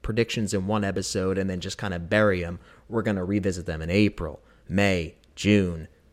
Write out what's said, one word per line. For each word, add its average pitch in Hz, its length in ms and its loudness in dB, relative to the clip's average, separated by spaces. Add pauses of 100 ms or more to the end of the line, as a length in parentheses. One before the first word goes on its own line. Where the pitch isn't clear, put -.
predictions 110 500 -2
in 95 140 0
one 104 180 0
episode 95 540 -2
and 95 100 0
then 92 120 -4
just 95 180 -8
kinda 95 200 -4
bury 95 460 2
'em. 85 140 -8 (320)
We're 113 100 0
gonna 101 240 0
revisit 92 400 -2
them 80 160 -6
in 80 80 -6
April, 90 520 0 (280)
May, 92 480 0 (180)
June. 92 540 2 (240)